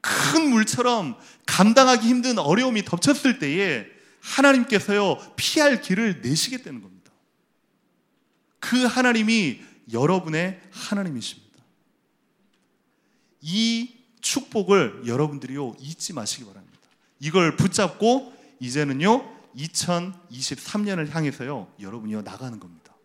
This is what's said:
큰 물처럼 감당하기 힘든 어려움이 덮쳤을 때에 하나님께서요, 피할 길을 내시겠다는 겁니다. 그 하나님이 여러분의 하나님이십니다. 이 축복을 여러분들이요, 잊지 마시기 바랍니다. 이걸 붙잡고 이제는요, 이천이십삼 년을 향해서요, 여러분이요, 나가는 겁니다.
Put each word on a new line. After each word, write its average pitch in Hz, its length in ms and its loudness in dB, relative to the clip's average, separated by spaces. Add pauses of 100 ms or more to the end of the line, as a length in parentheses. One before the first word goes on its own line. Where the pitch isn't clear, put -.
큰 302 500 0
물처럼 220 680 0 (280)
감당하기 233 600 6
힘든 247 300 2
어려움이 208 460 2
덮쳤을 262 540 0
때에 151 480 -2 (340)
하나님께서요, 208 1000 2 (180)
피할 285 460 2
길을 185 400 -2
내시겠다는 160 580 -4
겁니다. 95 320 -20 (1500)
그 254 280 0
하나님이 226 760 2 (320)
여러분의 165 680 -2 (100)
하나님이십니다. - 920 -8 (1800)
이 226 520 -2 (280)
축복을 190 840 0
여러분들이요, 135 720 -4
잊지 151 360 -12
마시기 117 320 -10
바랍니다. 98 320 -20 (400)
이걸 160 380 2
붙잡고 226 800 2 (260)
이제는요, 143 680 0 (240)
이천이십삼 170 1300 -6
년을 165 300 -6
향해서요, 139 640 -6
여러분이요, 107 440 -10
나가는 104 360 -14
겁니다. 87 360 -20 (100)